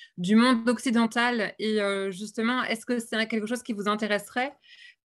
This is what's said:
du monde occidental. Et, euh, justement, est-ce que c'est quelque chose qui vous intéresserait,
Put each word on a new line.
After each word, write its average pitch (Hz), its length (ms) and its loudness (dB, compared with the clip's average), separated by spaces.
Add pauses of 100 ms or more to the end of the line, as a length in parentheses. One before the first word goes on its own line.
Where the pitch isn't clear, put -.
(180)
du 180 180 4
monde 233 320 4
occidental. 233 920 0
Et, 214 220 0
euh, 196 300 0
justement, 220 540 -2
est-ce 220 200 -4
que 240 140 -2
c'est 226 300 -2
quelque 220 180 -2
chose 240 160 -4
qui - 100 -6
vous 202 160 -4
intéresserait, 214 680 -2 (540)